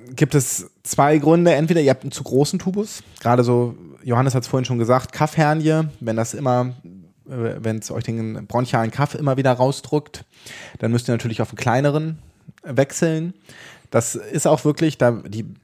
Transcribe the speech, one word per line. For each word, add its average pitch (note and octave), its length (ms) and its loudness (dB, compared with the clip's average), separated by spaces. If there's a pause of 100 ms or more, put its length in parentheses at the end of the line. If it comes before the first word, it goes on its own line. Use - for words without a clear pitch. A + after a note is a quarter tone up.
(160)
gibt D3 200 2
es - 340 -2 (140)
zwei D3+ 340 4
Gründe. E3 360 6
Entweder D#3+ 280 2
ihr C#3 80 4
habt C3 140 2
einen C3+ 80 -10
zu - 120 -10
großen C#3 360 0
Tubus, G3+ 420 -6 (180)
gerade B2 240 4
so, A#2+ 320 2 (280)
Johannes B2+ 320 2
hat's B2+ 120 -2
vorhin C3 180 0
schon B2 120 -2
gesagt, A#2+ 340 2
Kaffhernie, D#3 760 2 (120)
wenn A2+ 160 -4
das A2+ 200 -2
immer, B2 400 -2 (520)
äh, A#2+ 300 -6
wenn's A2 320 -6
euch - 140 -6
den A2 420 -8
bronchialen A#2+ 460 0
Kaff C#3+ 240 -2
immer C#3+ 220 -2
wieder C3 140 2
rausdrückt, C3+ 720 -2 (560)
dann A2+ 120 -2
müsst A#2+ 180 0
ihr B2 40 0
natürlich A2+ 280 -2
auf A2 80 -4
einen G#2 80 -16
kleineren D3 640 0 (440)
wechseln. D#3+ 680 -2 (560)
Das - 260 0
ist C#3 320 -2
auch D3+ 160 4
wirklich, D3+ 340 0
da, A#2+ 140 4
die G#2+ 420 -8 (100)